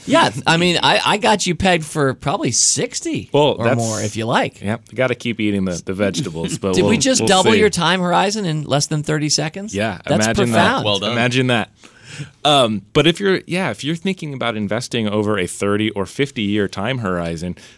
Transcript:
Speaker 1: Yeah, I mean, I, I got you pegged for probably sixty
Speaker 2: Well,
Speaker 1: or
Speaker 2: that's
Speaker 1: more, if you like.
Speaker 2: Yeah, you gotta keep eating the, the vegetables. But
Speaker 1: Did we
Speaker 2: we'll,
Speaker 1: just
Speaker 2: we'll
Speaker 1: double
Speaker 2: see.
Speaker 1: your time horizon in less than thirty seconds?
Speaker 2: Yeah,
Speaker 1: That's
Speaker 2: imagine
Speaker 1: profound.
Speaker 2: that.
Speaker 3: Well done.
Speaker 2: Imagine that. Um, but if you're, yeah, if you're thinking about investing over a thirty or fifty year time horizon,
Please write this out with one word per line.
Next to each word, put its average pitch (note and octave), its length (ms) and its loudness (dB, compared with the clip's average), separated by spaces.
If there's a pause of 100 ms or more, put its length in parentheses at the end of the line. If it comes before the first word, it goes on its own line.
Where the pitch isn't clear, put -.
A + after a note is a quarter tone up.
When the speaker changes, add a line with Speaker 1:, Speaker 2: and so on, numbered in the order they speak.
Speaker 1:
Yeah, D4+ 240 4 (160)
I E3 120 2
mean, F3 260 2
I, D3+ 220 4
I F#3 120 2
got G#3+ 300 2
you E3+ 80 0
pegged E3+ 300 2
for C#3 280 0
probably D#3+ 380 -2
sixty - 800 -2
Speaker 2:
Well, C#3+ 260 4
Speaker 1:
or A2 60 -2
Speaker 2:
that's A#2+ 140 2
Speaker 1:
more, A2 240 -2
if G#2+ 160 -4
you A2 80 -4
like. E3 360 -2
Speaker 2:
Yeah, G#2+ 180 -4 (100)
you G#2+ 80 -20
gotta B2+ 180 0
keep A#2 240 -6
eating G#2 240 0
the, F2 220 -2
the F#2+ 80 -4
vegetables. F2+ 640 -2
But G2 160 -2
Speaker 1:
Did F#2 80 2
we G2+ 80 4
Speaker 2:
we'll, - 100 2
Speaker 1:
just C4 220 2
Speaker 2:
we'll - 80 2
Speaker 1:
double F#3+ 240 4
Speaker 2:
see. G#3+ 60 4
Speaker 1:
your G#3+ 100 4
time F3 320 0
horizon F#3 420 0
in D#3 200 -2
less C#3+ 240 0
than D3+ 140 -2
thirty D3+ 280 -2
seconds? D#3+ 440 -4
Speaker 2:
Yeah, G2 320 -4
Speaker 1:
That's - 200 0
Speaker 2:
imagine A#2 240 2
Speaker 1:
profound. A2+ 320 2
Speaker 2:
that. G#2+ 40 -2
Speaker 3:
Well G2+ 140 0
done. G#2 140 -2
Speaker 2:
Imagine B2 340 0
that. A#2 240 0 (720)
Um, B2 380 4 (100)
but D3 160 4
if F3 140 2
you're, F#3+ 260 2
yeah, F3 220 -4
if G#2 120 -8
you're D3 140 -4
thinking E3 380 -6
about A#2+ 240 -4
investing G#2+ 500 -2
over G#2 320 0
a F2+ 80 0
thirty G#2 440 0
or G2 140 -4
fifty C3+ 360 -4
year G2+ 260 0
time A2+ 300 -4
horizon, F2 580 -4 (220)